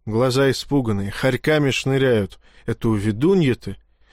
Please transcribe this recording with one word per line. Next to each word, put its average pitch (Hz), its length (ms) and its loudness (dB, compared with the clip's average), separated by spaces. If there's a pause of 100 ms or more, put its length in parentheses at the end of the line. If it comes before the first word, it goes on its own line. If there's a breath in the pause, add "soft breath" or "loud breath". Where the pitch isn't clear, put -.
Глаза 127 440 2
испуганные, 110 600 -2
хорьками 139 600 0
шныряют. 131 720 0 (260 soft breath)
«Это 113 220 -2
у 110 60 2
ведуньи 123 580 2
ты?» - 240 -8 (360)